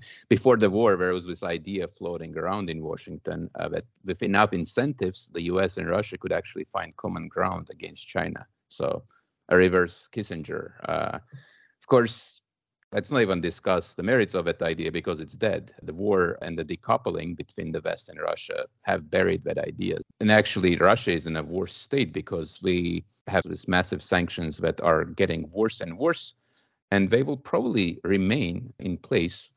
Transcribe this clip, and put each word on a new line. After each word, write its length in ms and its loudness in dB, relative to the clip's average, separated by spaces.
<laughs> 240 -8
before 280 6
the 120 6
war, 280 4
there 160 2
was 140 -4
this 160 -10
idea 440 -4
floating 480 -10
around 360 -4
in 100 -8
Washington, 760 -8
uh, 100 -4
that 160 -6
with 200 -6
enough 280 4
incentives, 800 -2
the 120 -6
U 180 2
S 160 0
and 100 -4
Russia 300 0
could 140 -4
actually 420 -4
find 240 -6
common 300 -6
ground 440 -4
against 360 -16
China. 400 -4
So 340 -4
a 80 6
reverse 540 4
Kissinger. 600 -8
Uh, 300 -2
of 80 -20
course, 540 2
let's 180 -2
not 100 4
even 180 2
discuss 540 -2
the 100 -8
merits 300 4
of 120 0
that 160 -2
idea 300 -2
because 300 -4
it's 160 -14
dead. 360 -2
The 100 -8
war 480 2
and 160 -6
the 80 -4
decoupling 720 -2
between 340 -10
the 100 -4
West 280 -6
and 100 -16
Russia 460 -6
have 280 -2
buried 360 2
that 120 -4
idea. 400 -4
And 120 4
actually, 440 6
Russia 380 6
is 120 -2
in 120 -4
a 60 -4
worse 300 -6
state 380 -2
because 500 -6
we 440 0
have 180 2
these 220 -12
massive 340 2
sanctions 560 -2
that 240 -2
are 240 4
getting 460 -2
worse 280 -2
and 180 -10
worse, 360 -2
and 180 4
they 140 4
will 140 -4
probably 680 0
remain 760 0
in 180 -6
place 600 -2